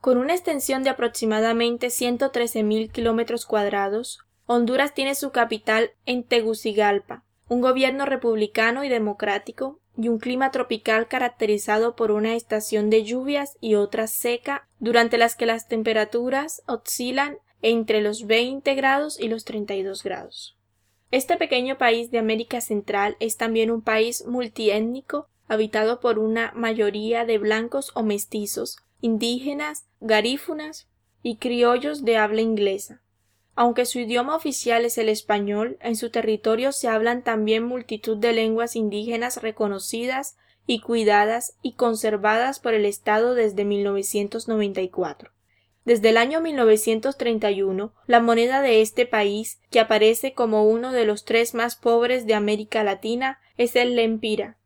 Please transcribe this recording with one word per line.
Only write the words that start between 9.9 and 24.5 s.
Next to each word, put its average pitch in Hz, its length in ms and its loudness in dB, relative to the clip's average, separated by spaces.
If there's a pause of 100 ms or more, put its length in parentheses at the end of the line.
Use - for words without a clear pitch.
y 226 100 -2
un 226 100 2
clima 254 320 0
tropical 233 580 -2
caracterizado 226 880 0
por 220 140 0
una 214 240 0
estación 214 560 -2
de 220 120 6
lluvias 269 600 -4
y 214 140 2
otra 208 300 0
seca, 240 600 -4 (100)
durante 233 380 2
las 233 200 4
que 233 100 -2
las 226 220 -4
temperaturas 233 1000 -2
oscilan 254 720 -4 (240)
entre 220 400 2
los 214 240 -4
veinte 254 480 0
grados 269 440 0
y 233 100 -4
los 220 180 -6
treinta 208 280 -6
y 196 80 -2
dos 196 200 -8
grados. - 560 -12 (520)
Este 269 280 0
pequeño 269 400 -2
país 233 320 2
de 233 80 0
América 220 420 -2
Central 208 600 -2
es 226 180 -4
también 226 320 0
un 233 100 -2
país 226 460 0
multiétnico, 240 1040 -2 (200)